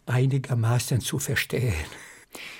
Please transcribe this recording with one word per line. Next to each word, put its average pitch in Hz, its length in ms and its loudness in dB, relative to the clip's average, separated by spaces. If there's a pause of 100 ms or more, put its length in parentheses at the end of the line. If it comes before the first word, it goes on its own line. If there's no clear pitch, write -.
einigermaßen 123 920 2
zu - 180 -2
verstehen. - 560 0 (840)